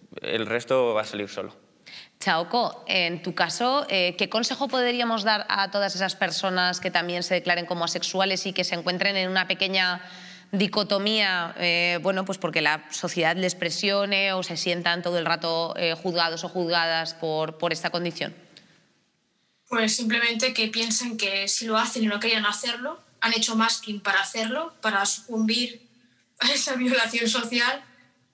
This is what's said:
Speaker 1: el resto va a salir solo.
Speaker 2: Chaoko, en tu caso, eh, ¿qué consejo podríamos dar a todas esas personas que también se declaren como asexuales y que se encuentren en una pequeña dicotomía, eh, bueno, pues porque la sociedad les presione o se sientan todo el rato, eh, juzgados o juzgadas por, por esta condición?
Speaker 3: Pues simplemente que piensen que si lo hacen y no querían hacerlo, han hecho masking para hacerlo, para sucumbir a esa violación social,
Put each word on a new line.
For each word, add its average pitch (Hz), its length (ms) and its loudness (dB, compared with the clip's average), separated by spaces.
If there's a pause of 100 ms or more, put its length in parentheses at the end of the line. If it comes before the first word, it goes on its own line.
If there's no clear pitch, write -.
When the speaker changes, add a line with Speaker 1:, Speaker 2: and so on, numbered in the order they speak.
(220)
Speaker 1:
el 110 240 -2
resto 120 480 2
va 107 80 2
a 107 40 -8
salir 101 240 -6
solo. - 260 -8 (640)
Speaker 2:
Chaoko, 175 680 0
en 175 340 0
tu 175 120 -6
caso, 247 560 2
eh, 180 280 2
¿qué 196 100 0
consejo 240 400 -2
podríamos 240 560 0
dar 208 240 2
a 196 240 0
todas 202 240 0
esas 185 220 -2
personas 180 640 0
que 180 100 -2
también 175 320 0
se 185 120 0
declaren 175 300 0
como 170 200 -2
asexuales 185 600 0
y 190 60 -2
que 185 140 -2
se 180 100 -2
encuentren 180 400 0
en 185 140 0
una 185 180 2
pequeña 185 540 0 (500)
dicotomía, 202 1080 2
eh, 175 420 2
bueno, 190 240 0
pues 185 120 -4
porque 165 240 0
la 151 300 2
sociedad 170 460 0
les 180 180 0
presione 196 760 0
o 185 100 0
se 170 140 -6
sientan 175 440 0
todo 175 160 0
el 165 80 0
rato, 165 520 0
eh, 165 180 0
juzgados 165 480 0
o 175 60 -8
juzgadas 165 640 0
por, 156 440 -2
por 170 140 0
esta 165 180 -2
condición? 165 460 -4 (1300)
Speaker 3:
Pues 226 260 2
simplemente 233 580 0
que 220 140 0
piensen 226 500 -2
que 196 300 -2
si - 200 -2
lo 220 100 2
hacen 233 260 0
y 214 40 4
no 208 120 0
querían 220 260 0
hacerlo, 240 540 -2 (220)
han 226 120 2
hecho 226 220 0
masking 220 460 0
para 196 200 2
hacerlo, 240 600 -4
para 202 240 2
sucumbir 226 800 -2 (520)
a 254 120 2
esa 285 240 0
violación 240 540 2
social, 247 540 0 (500)